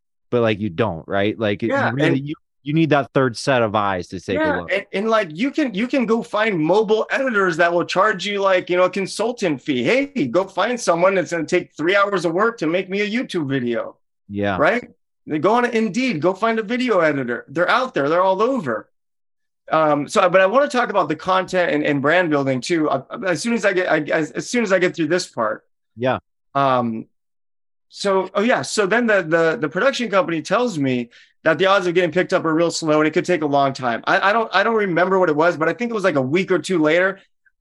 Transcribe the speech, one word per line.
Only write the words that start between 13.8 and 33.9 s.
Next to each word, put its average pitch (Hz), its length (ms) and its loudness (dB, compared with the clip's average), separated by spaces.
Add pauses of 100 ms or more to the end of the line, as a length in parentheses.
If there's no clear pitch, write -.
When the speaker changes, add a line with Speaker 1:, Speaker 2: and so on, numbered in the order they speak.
Speaker 1:
Yeah. 101 300 -2
Speaker 2:
Right? 202 320 0 (360)
They 151 120 -4
go 180 160 2
on 240 100 2
Indeed, 226 560 -2
go 180 140 0
find 226 240 -2
a 220 40 -4
video 233 380 0
editor. 139 480 -2
They're 160 220 0
out 240 240 0
there, 139 140 0
they're 170 140 2
all 190 200 2
over. 175 480 -4 (800)
Um, 151 340 2
so, 196 220 2
but 180 120 4
I 190 60 6
wanna 262 220 2
talk 240 220 -2
about 185 180 0
the 156 80 -2
content 185 560 0
and, 151 120 0
and 143 180 0
brand 165 280 2
building 135 300 0
too. 156 280 0
Uh, 135 140 -2 (240)
as 170 160 -2
soon 233 120 -2
as 196 100 -4
I 202 80 2
get, 180 180 0
I, 156 100 2
as, 156 320 -2
as - 160 -8
soon 240 140 -2
as 196 100 0
I 190 60 4
get 180 160 0
through 160 140 -2
this 175 180 0
part. 110 380 -4 (320)
Speaker 1:
Yeah. 117 220 0 (360)
Speaker 2:
Um, 123 520 0 (800)
so, 190 460 -2
oh 202 80 0
yeah. 220 200 2
So 202 240 -2
then 226 200 2
the, 208 160 4
the, 165 380 2
the 156 80 -2
production 240 400 -2
company 175 340 0
tells 208 360 -2
me 127 320 -2 (320)
that 156 160 2
the 185 80 2
odds 190 220 4
of 170 60 -2
getting 175 180 2
picked 180 200 0
up 170 120 2
are 160 100 0
real 165 160 2
slow 151 300 2
and 156 80 4
it 151 40 -2
could 165 120 0
take 175 180 0
a 156 40 -2
long 139 260 2
time. 120 340 -4